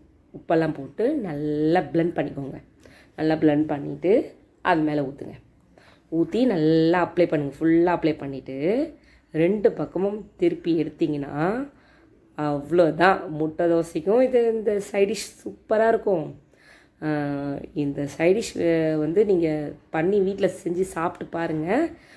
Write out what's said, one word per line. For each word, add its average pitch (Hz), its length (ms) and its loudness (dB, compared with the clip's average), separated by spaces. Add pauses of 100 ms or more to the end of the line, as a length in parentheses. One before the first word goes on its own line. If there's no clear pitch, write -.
(360)
உப்பெல்லாம் 160 380 0
போட்டு 175 400 -4
நல்லா 156 680 0
பிளெண்ட் 165 400 -2
பண்ணிக்கோங்க. 143 420 -8 (540)
நல்லா 156 180 0
பிளெண்ட் 156 320 4
பண்ணிட்டு, 151 680 0 (300)
அது 175 180 2
மேல 151 220 0
ஊத்துங்க. 139 300 -8 (800)
ஊத்தி 165 340 0
நல்லா 165 680 4
அப்ளை 170 160 2
பண்ணுங்க. 143 320 -2
ஃபுல்லா 165 360 4
அப்ளை 151 220 -2
பண்ணிட்டு, 139 760 -4 (400)
ரெண்டு 190 400 2
பக்கமும் 185 640 -4
திருப்பி 170 460 0
எடுத்தீங்கன்னா, 151 840 -4 (720)
அவ்வளோதான். 151 880 2
முட்டை 156 420 -2
தோசைக்கும் 170 520 2
இது, 240 300 2
இந்த 208 280 -2
சைட் 202 300 0
டிஷ் - 340 -10
சூப்பரா 220 440 0
இருக்கும். 185 500 0 (640)
ஆ, 147 300 -2 (420)
இந்த 143 320 -2
சைட் 170 300 2
டிஷ், 165 560 0
அ, 156 40 0
வந்து 160 280 2
நீங்க 160 480 0 (180)
பண்ணி 185 300 2
வீட்ல 196 300 0 (140)
செஞ்சு 175 160 -2
சாப்பிட்டு 175 460 -4
பாருங்க. 170 640 -2 (260)